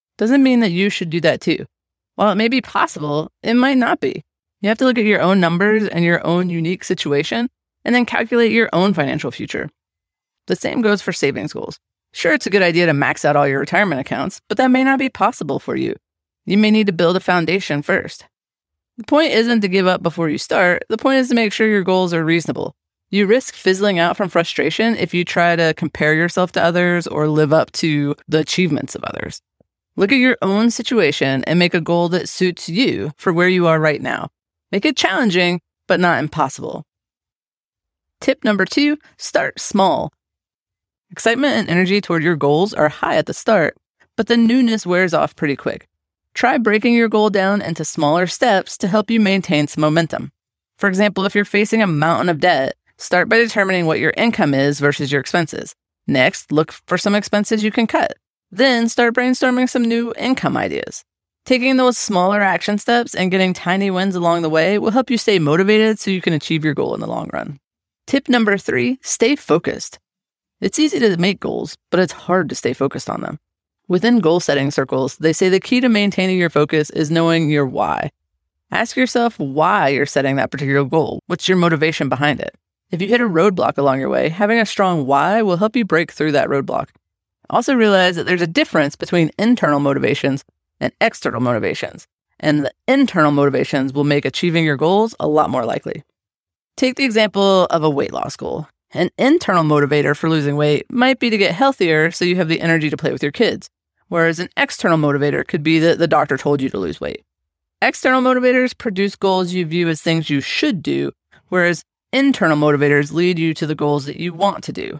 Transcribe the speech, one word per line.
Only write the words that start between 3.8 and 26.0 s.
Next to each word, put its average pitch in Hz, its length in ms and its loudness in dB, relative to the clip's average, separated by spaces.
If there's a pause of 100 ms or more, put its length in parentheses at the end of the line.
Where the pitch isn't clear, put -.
be. - 240 -6 (380)
You 202 80 -2
have 220 80 2
to 262 80 -2
look 254 140 2
at 208 80 2
your 202 160 2
own 185 180 4
numbers 196 480 2
and 170 160 0
your 170 220 2
own 175 240 0
unique 170 340 -4
situation 170 640 -2 (340)
and 233 120 0
then 247 100 2
calculate 233 480 0
your 226 220 2
own 190 180 2
financial 143 380 -2
future. - 400 -10 (800)
The 180 80 0
same - 260 -4
goes 208 180 2
for 180 140 -6
savings - 400 -4
goals. - 260 -12 (320)
Sure, - 220 0
it's - 120 -2
a 202 40 -4
good 196 100 4
idea 175 240 2
to 165 80 4
max 143 320 0
out 151 120 4
all 143 120 4
your 135 120 -2
retirement 170 420 0
accounts, 131 460 -6
but 208 100 -6
that 254 120 4
may 262 140 4
not 269 140 2
be 262 100 -2
possible 190 500 -4
for 127 180 -6
you. 123 200 -4 (480)
You 185 140 0
may 214 120 4
need 214 180 4
to 190 40 0
build 175 240 2
a 185 40 0
foundation 175 600 -2
first. - 460 -6 (720)
The 220 60 -12
point 294 280 2
isn't 233 300 2
to 202 60 0
give 185 180 2
up 180 160 0
before 170 260 -2
you 147 80 -4
start. - 540 0
The 220 80 -4
point 269 220 2
is 254 100 -2
to 240 40 0
make 220 200 0
sure 220 120 0
your 208 160 2
goals 185 300 0
are 165 100 0
reasonable. 160 540 -2 (320)
You 196 180 0
risk 240 280 0
fizzling 190 460 0
out 170 160 0
from 196 120 -2
frustration 170 680 -2
if - 180 -4
you 175 100 0
try 170 300 2
to 165 200 2
compare 156 380 -2